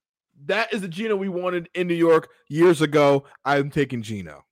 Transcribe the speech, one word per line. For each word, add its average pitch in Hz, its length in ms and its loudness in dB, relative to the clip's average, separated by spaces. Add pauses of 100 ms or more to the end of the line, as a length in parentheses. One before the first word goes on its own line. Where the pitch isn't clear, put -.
(480)
that 220 260 -2
is 220 80 -4
the 196 60 -8
Geno 202 280 -4
we 196 140 -4
wanted 180 460 -6
in 180 120 -2
New 170 60 -2
York 165 360 2 (180)
years 160 340 4
ago. 143 440 4 (200)
I'm 143 240 0
taking 127 320 -4
Geno. 92 500 -12